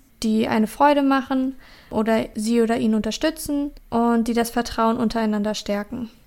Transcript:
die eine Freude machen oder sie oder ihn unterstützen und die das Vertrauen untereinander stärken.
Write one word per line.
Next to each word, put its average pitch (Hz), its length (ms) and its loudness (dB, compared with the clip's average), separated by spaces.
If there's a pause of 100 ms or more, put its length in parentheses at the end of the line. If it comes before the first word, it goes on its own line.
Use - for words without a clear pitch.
(220)
die 220 260 2
eine 220 180 2
Freude 285 360 4
machen 269 520 0 (360)
oder 220 440 0
sie 226 280 0
oder 226 160 2
ihn 220 160 2
unterstützen 285 760 -2 (200)
und 233 380 2
die 233 60 0
das 226 160 0
Vertrauen 233 460 0
untereinander 214 580 -2
stärken. 208 560 -6 (160)